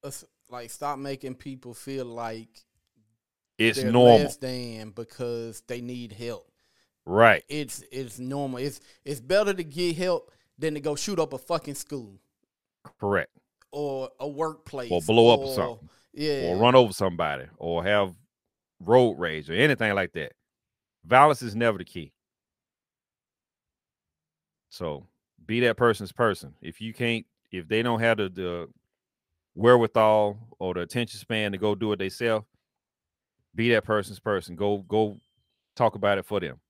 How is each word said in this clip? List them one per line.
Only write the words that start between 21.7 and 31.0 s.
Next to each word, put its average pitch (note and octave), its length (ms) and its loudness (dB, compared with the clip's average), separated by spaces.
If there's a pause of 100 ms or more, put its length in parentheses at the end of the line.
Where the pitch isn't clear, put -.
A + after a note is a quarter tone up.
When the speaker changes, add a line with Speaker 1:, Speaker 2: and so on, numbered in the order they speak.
Speaker 2:
the F2+ 60 -12
key. D#2+ 280 -14 (2500)
So D2+ 380 -10 (380)
be A#2 160 -2
that A#2+ 160 2
person's A2 360 0
person. G2 480 -2
If - 200 -16
you A2+ 120 -12
can't, A#2 340 -4 (240)
if F2 180 -10
they A2 140 0
don't A#2 180 -2
have A#2 180 2
the, G2+ 100 -2
the F2 400 -8 (840)
wherewithal G#2+ 840 4 (200)
or F#2 160 -4
the F2+ 60 -4
attention G#2+ 380 -6